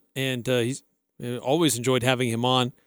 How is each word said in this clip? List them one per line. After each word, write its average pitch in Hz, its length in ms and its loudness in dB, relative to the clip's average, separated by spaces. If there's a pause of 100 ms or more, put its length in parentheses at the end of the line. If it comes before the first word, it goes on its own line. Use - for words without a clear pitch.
(140)
and, 127 360 -4
uh, 127 80 2
he's, 123 260 -2 (400)
uh, 123 140 -6
always 135 400 2
enjoyed 123 260 0
having 127 240 2
him 117 160 -2
on 127 300 2 (140)